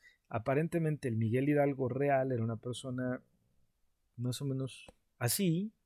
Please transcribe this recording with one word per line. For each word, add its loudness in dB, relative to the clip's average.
aparentemente 0
el 0
Miguel 2
Hidalgo 4
real 2
era 0
una -2
persona -4
más -4
o -6
menos -6
así, 0